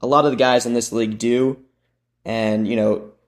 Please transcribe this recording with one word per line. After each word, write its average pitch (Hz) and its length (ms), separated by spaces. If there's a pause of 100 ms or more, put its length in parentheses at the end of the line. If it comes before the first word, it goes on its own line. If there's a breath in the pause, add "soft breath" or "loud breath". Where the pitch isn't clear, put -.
a 123 60
lot 147 180
of 147 60
the 123 60
guys 127 280
in 120 80
this 117 180
league 110 280
do, 127 400 (680)
and, 110 420
you 117 80
know 107 360 (160)